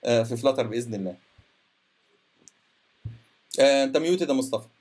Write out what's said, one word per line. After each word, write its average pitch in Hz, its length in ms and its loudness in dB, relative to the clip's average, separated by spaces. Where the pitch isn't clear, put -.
آه، 117 180 2
في 117 140 -6
فلاتر 131 300 0
باذن 117 280 -6
الله. 95 200 -6
آه، 139 240 6
انت 135 120 -2
ميوتد 165 320 0
يا 139 60 2
مصطفى. 131 320 -2